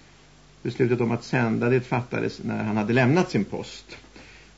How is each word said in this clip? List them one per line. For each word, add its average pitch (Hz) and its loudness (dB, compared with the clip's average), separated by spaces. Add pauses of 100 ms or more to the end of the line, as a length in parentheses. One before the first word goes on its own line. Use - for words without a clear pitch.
(600)
Beslutet 123 0
om 117 2
att 117 -2
sända 117 0
det 127 4
fattades 123 -4
när 107 -4
han 107 -2
hade 110 2
lämnat 135 4
sin 107 0
post. - -10 (600)